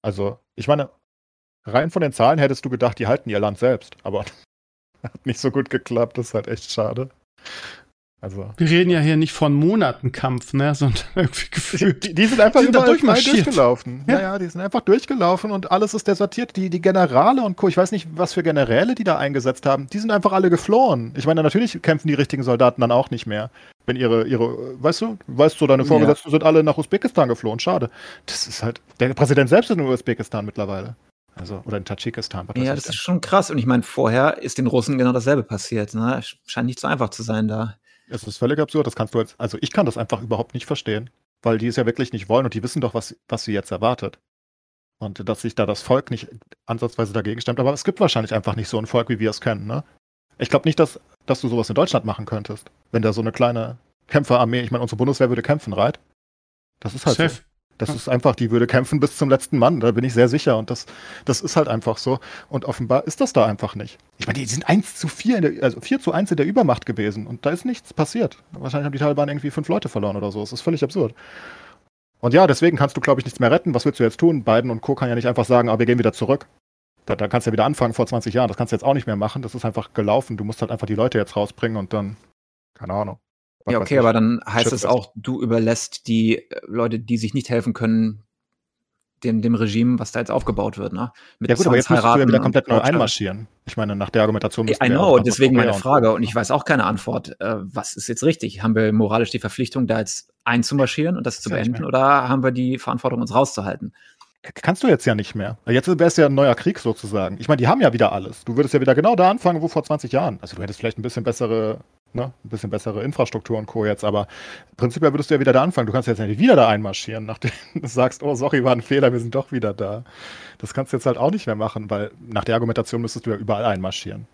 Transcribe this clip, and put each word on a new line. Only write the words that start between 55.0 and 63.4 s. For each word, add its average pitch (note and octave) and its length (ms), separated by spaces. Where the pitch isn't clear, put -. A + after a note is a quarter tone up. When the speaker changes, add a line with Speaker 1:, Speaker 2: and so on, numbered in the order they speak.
Speaker 1:
würde A#2+ 140
kämpfen, D3 280
right? G#2 260
Das G#2 120
ist C3 120
halt C3 120
so. D#3+ 60
Speaker 2:
Safe. - 180
Speaker 1:
Das G#2+ 120
Speaker 2:
Ja. G2 60
Speaker 1:
ist A#2 140
einfach, B2 260
die A2+ 160
würde A#2 160
kämpfen C3 320
bis - 180
zum C#3+ 140
letzten C3+ 260
Mann, B2+ 220
da A#2 120
bin A2+ 120
ich B2+ 100
sehr A#2+ 140
sicher. C3 320
Und A2 100
das, - 160
das B2+ 160
ist - 140
halt D#3 120
einfach A2+ 300
so. C3 220
Und C3+ 180
offenbar B2 420
ist - 140
das C4 120
da A2+ 140